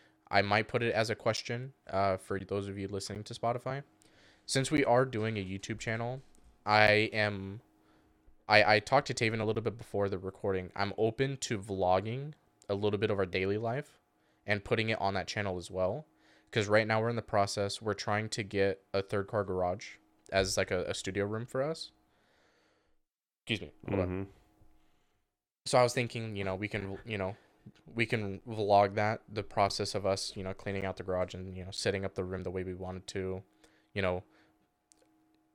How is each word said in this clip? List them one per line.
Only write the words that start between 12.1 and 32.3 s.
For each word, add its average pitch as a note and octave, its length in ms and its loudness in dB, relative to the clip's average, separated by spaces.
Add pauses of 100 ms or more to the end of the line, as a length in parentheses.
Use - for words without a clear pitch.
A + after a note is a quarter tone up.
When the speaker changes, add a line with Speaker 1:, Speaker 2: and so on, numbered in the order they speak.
Speaker 1:
a G2+ 80 0
little G2+ 240 0
bit G#2 120 0
of G2+ 60 0
our G2 80 2
daily F#2+ 320 0
life A#2 420 -6 (460)
and G2+ 180 0
putting A2+ 260 0
it A2+ 120 0
on G2 140 0
that F2+ 120 -2
channel G2+ 300 -2
as F2 140 -10
well. F#2+ 340 0 (460)
'Cause G#2+ 160 2
right G#2+ 200 6
now A2 140 2
we're A2+ 80 0
in A#2+ 60 -2
the A2+ 80 -4
process, G2+ 580 0
we're G#2+ 140 -2
trying G#2+ 340 -2
to - 140 -4
get G2 380 0 (120)
a G2 100 2
third G2 240 -2
car G#2+ 160 0
garage F#2 520 -2 (360)
as, F#2+ 260 2
like, F#2+ 120 0
a, F2+ 140 0
a - 100 -4
studio G2 320 -2
room A2 220 -6
for C3 160 -2
us. D#3+ 280 -6 (1500)
Excuse G#2+ 180 -2
me. D2+ 100 -14 (160)
Hold G2 140 0
on. F#2 60 0
Speaker 2:
Mm-hmm. F#2 160 -4 (1400)
Speaker 1:
So - 140 2
I B2 40 8
was A#2+ 100 2
thinking, A2+ 420 -4
you G2+ 80 -4
know, F#2+ 120 -2
we G2+ 120 -4
can, G2 380 -6
you A2+ 120 -6
know, F#2+ 180 -4 (600)
we A#2 100 2
can G#2 420 -2
vlog G2+ 480 4
that, G#2+ 260 0 (100)
the G2+ 120 -6
process G2+ 520 0
of G2 100 -2
us, G2 300 0
you G2+ 80 -8
know, F#2+ 100 -6
cleaning G2 320 -6
out F#2+ 120 -4
the F#2 60 -10
garage F2+ 300 -2
and, F#2 220 -10
you F#2 100 -10
know, F#2 60 -12
setting G2 340 -2
up F#2+ 100 -6
the G2 80 -4
room F#2 200 -6